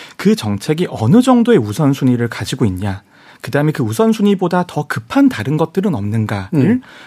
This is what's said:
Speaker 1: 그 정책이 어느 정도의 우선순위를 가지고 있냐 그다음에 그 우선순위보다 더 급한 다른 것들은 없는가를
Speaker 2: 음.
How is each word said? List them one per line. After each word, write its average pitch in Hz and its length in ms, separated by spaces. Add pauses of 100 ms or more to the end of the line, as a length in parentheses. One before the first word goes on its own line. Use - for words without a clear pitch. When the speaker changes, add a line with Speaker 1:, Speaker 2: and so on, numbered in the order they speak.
(160)
Speaker 1:
그 214 200
정책이 151 540
어느 131 320
정도의 240 360
우선순위를 123 720
가지고 120 380
있냐 95 360 (440)
그다음에 143 240
그 143 140
우선순위보다 190 840
더 151 220
급한 277 400
다른 - 280
것들은 175 380
없는가를 104 580
Speaker 2:
음. 202 280 (260)